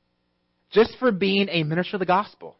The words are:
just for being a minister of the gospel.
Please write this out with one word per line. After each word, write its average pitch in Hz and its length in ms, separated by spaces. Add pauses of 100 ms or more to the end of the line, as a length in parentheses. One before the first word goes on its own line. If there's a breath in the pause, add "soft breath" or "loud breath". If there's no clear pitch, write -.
(720)
just 226 260
for 254 140
being 196 380
a 165 140
minister 170 340
of - 20
the 185 60
gospel. - 540